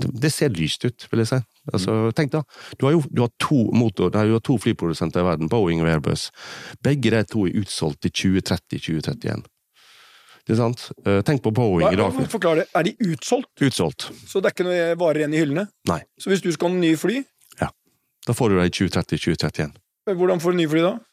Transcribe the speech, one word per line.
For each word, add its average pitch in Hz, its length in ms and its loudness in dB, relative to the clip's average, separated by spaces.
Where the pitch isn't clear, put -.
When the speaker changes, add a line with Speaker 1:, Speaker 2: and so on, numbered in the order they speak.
Speaker 1:
det 156 140 0
ser 147 160 0
lyst 82 340 -4
ut, - 260 -6
vil 113 120 0
jeg 110 60 -2
si. 131 100 0
Altså, 101 220 0
Speaker 2:
Mm. 113 60 -2
Speaker 1:
tenk 143 180 0
da, 156 100 -2
du 135 80 0
har 143 60 4
jo, 165 100 4
du 120 100 0
har 120 160 0
to 127 340 2
motor-, 107 400 2
nei, 107 140 2
du 110 60 4
har 113 80 2
to 127 180 0
flyprodusenter 85 640 -2
i 90 40 2
verden, 80 240 0
Boeing 85 340 2
og 80 60 4
Airbus. 80 420 0
Begge 127 280 2
de 110 140 2
to 104 220 -2
er 85 140 -2
utsolgt 80 460 -4
i 87 40 2
tjue 95 320 0
tretti, - 360 -4
tjue 80 220 -4
trettién. - 440 -6
Det 110 80 2
er 120 60 2
sant? 117 260 -2
Eh, 101 180 4
tenk 143 200 0
på 110 100 0
Boeing 101 340 2
Speaker 3:
Hva, 92 60 4
Speaker 1:
i 95 40 2
dag. 98 160 2
Speaker 3:
forklar 170 260 0
det. - 180 0
Er 170 80 2
de 190 120 -2
utsolgt? 220 460 -2
Speaker 1:
Utsolgt. 98 480 0
Speaker 3:
Så - 140 -2
det 196 60 0
er - 100 2
ikke 180 80 0
noe 170 320 0
varer 156 240 2
igjen 151 140 0
i 165 100 2
hyllene? 156 240 -2
Speaker 1:
Nei. 82 140 0
Speaker 3:
Så - 140 -6
hvis 190 100 2
du 180 100 -2
skal 175 180 0
ha 180 40 -2
en 180 60 0
ny 160 160 4
fly? 226 260 -2
Speaker 1:
Ja. - 80 -2
Da 113 60 0
får 117 160 2
du 98 80 4
det 90 100 4
i 87 60 0
tjue 90 180 0
tretti, 82 300 -2
tjue 85 160 0
trettién. 76 380 -6
Speaker 3:
Men 190 80 -2
hvordan 185 240 2
får 175 120 0
du 180 40 0
ny 165 100 0
fly 156 140 2
da? 185 140 2